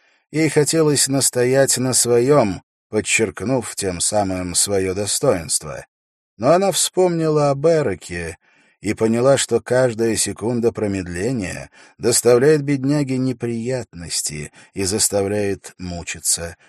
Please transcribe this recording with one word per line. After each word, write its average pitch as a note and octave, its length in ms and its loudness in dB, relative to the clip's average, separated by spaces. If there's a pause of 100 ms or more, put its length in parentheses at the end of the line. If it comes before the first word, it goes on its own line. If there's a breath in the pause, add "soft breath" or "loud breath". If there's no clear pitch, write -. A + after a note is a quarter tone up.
(300)
Ей D3+ 200 0
хотелось D3+ 580 2
настоять C3 680 2
на B2+ 160 0
своем, A#2+ 680 2 (320)
подчеркнув G#2+ 800 -2
тем F2+ 260 -4
самым F#2 540 -2
свое F#2+ 400 0
достоинство. F#2 920 -2 (520)
Но B2 160 2
она F#3+ 180 4
вспомнила D#3+ 800 2
об C#3 160 -2
Эроке F#2 720 -2 (420 soft breath)
и G#2 140 -2
поняла, A#2 420 4
что A#2 240 0
каждая A#2 540 0
секунда A2 560 -2
промедления F#2+ 1000 -4 (280 loud breath)
доставляет B2 640 4
бедняге C#3 560 0
неприятности A#2 1300 -6 (220 loud breath)
и F#2+ 100 -4
заставляет G2+ 920 -2
мучиться E2+ 800 -8 (120)